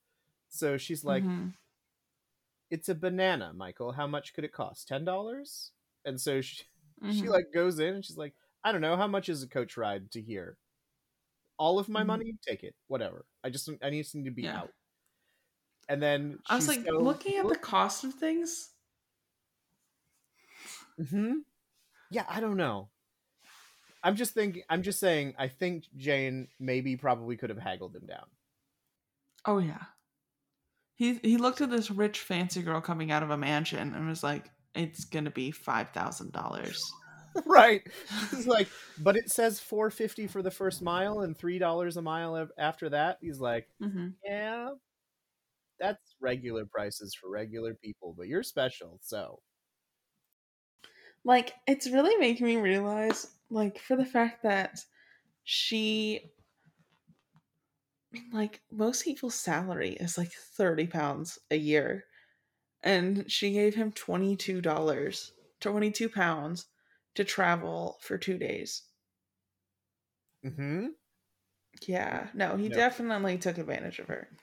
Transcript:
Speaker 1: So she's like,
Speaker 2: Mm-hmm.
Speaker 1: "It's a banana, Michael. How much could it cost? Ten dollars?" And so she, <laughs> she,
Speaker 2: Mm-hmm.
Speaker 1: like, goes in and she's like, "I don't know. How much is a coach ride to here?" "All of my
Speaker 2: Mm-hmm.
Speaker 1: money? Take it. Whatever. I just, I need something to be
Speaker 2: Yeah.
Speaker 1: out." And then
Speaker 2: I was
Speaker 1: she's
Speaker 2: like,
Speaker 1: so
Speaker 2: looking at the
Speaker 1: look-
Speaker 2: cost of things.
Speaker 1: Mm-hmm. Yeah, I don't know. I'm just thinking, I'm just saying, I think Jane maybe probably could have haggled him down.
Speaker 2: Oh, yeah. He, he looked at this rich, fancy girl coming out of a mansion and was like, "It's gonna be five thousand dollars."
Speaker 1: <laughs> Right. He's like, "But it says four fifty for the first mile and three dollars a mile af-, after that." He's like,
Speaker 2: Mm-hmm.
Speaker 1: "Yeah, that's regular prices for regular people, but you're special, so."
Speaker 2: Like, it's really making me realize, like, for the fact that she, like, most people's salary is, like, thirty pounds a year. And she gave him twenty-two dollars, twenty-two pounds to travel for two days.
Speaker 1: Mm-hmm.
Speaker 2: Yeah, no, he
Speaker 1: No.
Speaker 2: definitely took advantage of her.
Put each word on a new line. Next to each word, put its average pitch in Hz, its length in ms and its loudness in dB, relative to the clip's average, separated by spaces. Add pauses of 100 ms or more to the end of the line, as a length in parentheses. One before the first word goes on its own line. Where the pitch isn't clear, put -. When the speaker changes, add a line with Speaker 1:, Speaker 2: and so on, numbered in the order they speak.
(480)
Speaker 1:
So 143 300 -2
she's 147 260 -6
like, 139 200 0
Speaker 2:
Mm-hmm. 180 260 -4 (1200)
Speaker 1:
"It's 165 200 -6
a 180 60 0
banana, 180 580 0
Michael. 92 400 -8
How 143 140 -4
much 147 260 -6
could 151 100 -8
it 151 100 -6
cost? - 340 -10
Ten 143 180 -6
dollars?" 220 680 -8 (340)
And 131 160 -6
so 135 200 0
she, - 160 -8
<laughs> - 460 -20
she, - 0 -
Speaker 2:
Mm-hmm. 208 240 -2
Speaker 1:
like, 180 260 4
goes 170 260 2
in 175 160 0
and 196 100 -10
she's 160 120 -16
like, 151 160 -8 (300)
"I 220 80 2
don't 185 100 0
know. 160 160 2
How 202 100 2
much 196 220 0
is 147 140 -2
a 127 40 -12
coach 123 300 -4
ride 101 340 -4
to 117 100 -10
here?" 95 360 -10 (1000)
"All 170 220 4
of 196 100 -2
my 214 120 -2
Speaker 2:
Mm-hmm. 214 60 2
Speaker 1:
money? 220 300 -2 (100)
Take - 160 -6
it. - 120 -14 (120)
Whatever. 107 380 -6 (180)
I 131 60 -4
just, 135 200 -8 (120)
I 139 80 -4
need 151 160 -4
something 143 200 -8
to 131 60 -6
be 120 120 -8
Speaker 2:
Yeah. - 180 -6
Speaker 1:
out." 90 120 -14 (1160)
And 143 140 -2
then 147 380 0 (100)
Speaker 2:
I 226 60 4
was 254 100 2
Speaker 1:
she's 294 120 2
Speaker 2:
like, 233 100 -6
Speaker 1:
so - 120 0
Speaker 2:
looking 320 380 2
at 381 60 0
the 415 60 2
Speaker 1:
look- 339 120 0
Speaker 2:
cost 196 420 0
of 262 120 -6
things. 330 560 -4 (2250)
Speaker 1:
Mm-hmm. 202 340 0 (760)
Yeah, 202 200 -2
I 170 100 -4
don't 214 180 0
know. 107 320 0 (1120)
I'm 190 120 4
just 233 180 -2
thinking, 202 360 0
I'm 170 140 2
just 190 160 -2
saying, 151 380 2
I 135 100 -2
think 170 380 -4 (120)
Jane 135 500 0 (120)
maybe 131 360 0
probably 120 420 0
could 117 120 -6
have 104 100 -8
haggled 92 360 -6
him - 100 -16
down. - 200 -14 (1200)
Speaker 2:
Oh, 208 120 4
yeah. 160 240 0 (1160)
He, 240 200 2
he 233 220 4
looked 254 240 4
at 269 100 2
this 220 200 0
rich, 208 300 0
fancy 180 400 -2
girl 165 200 0
coming 160 300 -2
out 151 120 2
of 151 80 -2
a 147 60 0
mansion 147 560 0
and 160 140 -4
was 160 160 -4
like, 143 260 -2 (260)
"It's - 280 -4
gonna 151 280 -4
be 131 200 -4
five 113 380 -2
thousand - 420 -6
dollars." - 500 -6 (160)
Speaker 1:
<laughs> - 480 -8
Right. 233 400 12 (460)
He's 247 160 -4
like, 220 220 4 (280)
"But 190 200 6
it 233 120 -2
says 226 300 2
four 214 320 0
fifty 220 340 -4
for 190 160 -6
the 185 100 0
first 185 300 -2
mile 185 380 0
and 170 180 -2
three 180 220 -2
dollars 175 380 2
a 170 40 -6
mile 165 360 -2
af-, 160 200 -4
after 156 340 -2
that." 151 280 2
He's 147 220 -8
like, 117 260 -2 (140)
Speaker 2:
Mm-hmm. 196 260 -4 (160)
Speaker 1:
"Yeah, 214 460 -6 (1080)
that's 202 440 -4
regular 123 440 -2
prices 104 480 -6
for 92 160 -14
regular 113 440 -6
people, 92 440 -12
but 90 120 -10
you're 170 120 0
special, 92 600 -4
so." - 400 -10 (1800)
Speaker 2:
Like, 247 280 6 (140)
it's 269 220 4
really 285 320 6
making 240 240 4
me 233 100 4
realize, 208 720 2 (220)
like, 214 300 0
for 262 180 2
the 262 80 4
fact 233 380 2
that 196 420 2 (580)
she, 214 880 0 (2000)
like, 214 300 -2 (100)
most 226 320 0
people's 269 320 -4
salary 170 640 -2
is, 170 180 -4
like, 175 140 -2
thirty 170 560 0
pounds 151 520 -2 (120)
a 151 60 4
year. 151 480 2 (760)
And 190 480 2
she 202 220 2
gave 208 240 4
him 220 160 0
twenty-two 190 720 0
dollars, 156 720 0 (260)
twenty-two 208 500 2
pounds 170 580 0 (480)
to 202 80 2
travel 170 800 0
for - 160 -4
two 180 200 -2
days. - 460 -4 (1600)
Speaker 1:
Mm-hmm. 147 420 -6 (1000)
Speaker 2:
Yeah, - 460 -2
no, 190 240 0
he 208 120 0
Speaker 1:
No. 226 60 -2
Speaker 2:
definitely 226 640 2
took 180 200 -2
advantage - 420 -6
of - 80 -10
her. - 200 -8 (160)